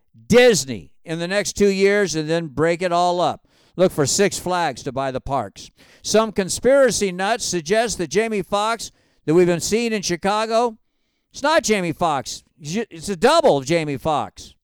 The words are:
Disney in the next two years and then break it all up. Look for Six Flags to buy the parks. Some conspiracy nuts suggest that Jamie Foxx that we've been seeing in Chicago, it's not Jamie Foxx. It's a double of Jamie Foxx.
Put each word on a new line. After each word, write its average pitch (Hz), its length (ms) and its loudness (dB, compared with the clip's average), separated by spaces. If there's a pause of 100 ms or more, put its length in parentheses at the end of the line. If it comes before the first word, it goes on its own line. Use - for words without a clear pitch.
(280)
Disney 143 680 4 (100)
in 165 160 -8
the 170 80 -6
next 196 260 -2
two 202 140 2
years 196 480 2
and 156 140 -4
then 165 180 -2
break 160 340 -2
it 180 120 -2
all 175 260 0
up. 143 260 -2 (320)
Look 180 140 4
for 147 140 0
Six 190 340 0
Flags 170 440 -4
to 135 100 -8
buy 135 180 -4
the 127 80 -6
parks. 123 500 -6 (320)
Some 220 300 2
conspiracy 208 800 2
nuts 196 320 -4
suggest 180 540 -2
that 170 100 -4
Jamie 208 340 -2
Foxx 214 480 -4 (360)
that 151 80 0
we've 180 120 6
been 175 140 0
seeing 226 320 -2
in 214 100 -4
Chicago, 220 760 -2 (520)
it's - 140 -18
not 302 200 2
Jamie 190 280 0
Foxx. 147 540 -4 (120)
It's 165 520 -8
a 196 80 -6
double 247 400 4
of 131 80 -4
Jamie 151 320 -2
Foxx. 131 680 -6